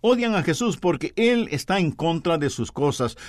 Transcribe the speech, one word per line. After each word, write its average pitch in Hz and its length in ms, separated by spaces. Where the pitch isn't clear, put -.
Odian 240 340
a 170 80
Jesús 170 340
porque 156 380
Él 233 340
está 190 300
en 165 120
contra 165 460
de 143 140
sus - 200
cosas. 135 460